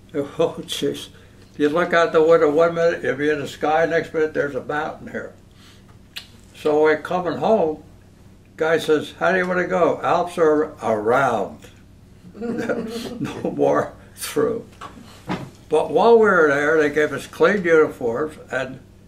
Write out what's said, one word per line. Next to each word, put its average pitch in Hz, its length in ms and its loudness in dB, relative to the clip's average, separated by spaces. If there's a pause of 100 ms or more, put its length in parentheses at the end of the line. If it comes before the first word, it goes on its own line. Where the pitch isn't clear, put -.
(140)
Oh, - 460 -2
jeez. - 480 -6 (480)
You 147 120 2
look 160 240 -2
out 170 200 2
the 165 100 4
window 165 260 6
one 165 260 2
minute, 170 280 0
you'll 127 140 -2
be 147 140 0
in 151 100 -2
the 127 80 -8
sky, 156 360 0
next 156 300 -2
minute 156 180 0
there's 143 220 -4
a 123 100 -8
mountain - 440 -8
here. - 260 -12 (1200)
So 151 260 2
we're 156 200 2
coming 175 360 -4
home, 165 440 0 (760)
guy 160 220 2
says, 156 400 0
"How 170 140 2
do 190 60 2
you 180 80 0
wanna 180 200 -2
go, 180 360 2
Alps 170 360 0
or 151 440 2
around?" 113 840 0 (680)
<laughs> - 0 -
No 233 1200 -8
more - 380 0 (240)
through. - 500 -4 (1040)
But 156 220 0
while 196 280 6
we 220 80 4
were 175 220 4
there, 147 300 2
they 147 120 4
gave 151 220 0
us 127 140 -8
clean 185 380 0
uniforms, 151 720 0 (140)
and 131 300 -8 (280)